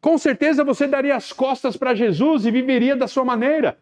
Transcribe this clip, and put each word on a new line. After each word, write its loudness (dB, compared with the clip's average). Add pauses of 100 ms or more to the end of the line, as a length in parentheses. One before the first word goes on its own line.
Com 2
certeza 2
você 0
daria 0
as -8
costas -4
para 0
Jesus 0
e 0
viveria 0
da -2
sua -2
maneira. 0